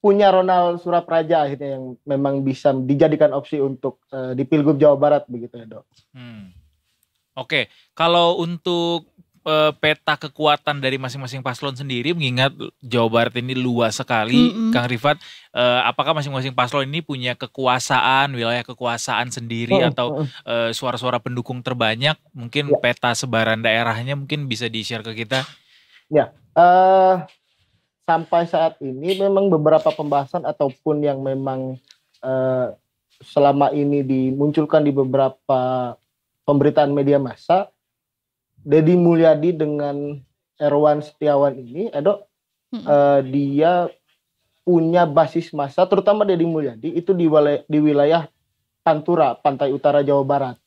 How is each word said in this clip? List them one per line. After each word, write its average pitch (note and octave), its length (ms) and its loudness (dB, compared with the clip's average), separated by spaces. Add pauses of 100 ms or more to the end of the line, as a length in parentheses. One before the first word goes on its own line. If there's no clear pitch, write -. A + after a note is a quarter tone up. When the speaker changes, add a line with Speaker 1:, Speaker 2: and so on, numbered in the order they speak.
Speaker 1:
punya G3+ 240 6
Ronald F3+ 560 2
Surapraja E3 640 0
akhirnya C#3 320 -8
yang B2+ 240 -12
memang C#3 400 -2
bisa C3+ 320 0
dijadikan D3 560 2
opsi C#3 240 -6
untuk, C3+ 560 -4
eh, B2+ 240 -8
di C3+ 80 -4
Pilgub D3 320 2
Jawa C#3 240 4
Barat D3 260 2
begitu A#2+ 320 -14
ya, A#2 60 -20
Dok. A2 200 -20 (280)
Speaker 2:
Hmm. A2+ 400 -20 (840)
Oke, C3 380 -6 (240)
kalau E3+ 420 2
untuk, E3+ 720 -4 (380)
eh, D#3 320 2
peta D3+ 400 0
kekuatan D3 580 -2
dari C3 220 -4
masing-masing C3 400 -10
paslon C3 340 -8
sendiri, B2+ 380 -6
mengingat C3+ 400 0 (320)
Jawa A#2 260 0
Barat A#2 300 2
ini B2+ 180 -6
luas A#2+ 380 0
sekali, A#2+ 560 2
Speaker 3:
Mm-mm. A3+ 240 -2
Speaker 2:
Kang A#2+ 100 0
Rifat, B2+ 320 -2 (380)
eh, B2 320 2
apakah C#3+ 260 -2
masing-masing C3+ 400 -6
paslon C3 320 -2
ini D3 140 -6
punya B2+ 340 -6
kekuasaan, C3 1000 0
wilayah A#2 260 -2
kekuasaan A#2+ 720 -6
sendiri A#2 480 -2
Speaker 1:
Mm-mm, B2+ 100 2
Speaker 2:
atau, B2 280 -4
Speaker 1:
mm-mm. C#3+ 80 -4 (180)
Speaker 2:
eh, A#2 300 -2
suara-suara B2 400 -4
pendukung B2 480 -8
terbanyak? B2 560 -2 (160)
Mungkin C#3+ 340 -6
Speaker 1:
Ya. C#3 80 2
Speaker 2:
peta A#2+ 380 -2
sebaran A2+ 480 -2
daerahnya A#2 500 -2
mungkin C#3+ 380 -6
bisa A2+ 160 -6
di-share A2+ 340 -8
ke A2+ 220 -10
kita. C3 240 -4 (640)
Speaker 1:
Ya, C#3 160 2 (260)
eh, F#3 680 6 (800)
sampai E3 400 0
saat E3 400 0
ini C#3+ 320 -4
memang G3 320 2
beberapa D#3 400 2
pembahasan D3 560 -4
ataupun D3 560 -4
yang C#3 240 -2
memang, C3 560 -6 (400)
eh, C3 480 -2 (560)
selama C#3+ 480 2
ini C#3+ 320 0
dimunculkan C#3+ 800 0
di C#3+ 80 2
beberapa B2+ 1040 -2 (480)
pemberitaan C#3+ 480 2
media C#3+ 240 2
massa, C#3 560 -2 (880)
Deddy D#3 320 4
Mulyadi E3 640 4
dengan D3 640 -6 (400)
Erwan D3 400 2
Setiawan C#3+ 560 0
ini, C3 400 -8
Edo, F#3+ 320 -2 (480)
Speaker 3:
Mm-mm. G3+ 80 -12
Speaker 1:
eh, C#3+ 400 4
dia C#3+ 640 0 (800)
punya E3+ 400 2
basis D#3+ 480 0
massa, C#3+ 320 0
terutama G3+ 400 2
Deddy E3+ 160 2
Mulyadi D3 480 -4
itu F3 240 0
di F3 80 2
wala-, D3 400 2
di D3+ 160 0
wilayah D3+ 480 2 (560)
Pantura, D3+ 480 2
Pantai C#3 400 -2
Utara C#3+ 320 2
Jawa C#3 240 2
Barat. C3+ 280 -2 (100)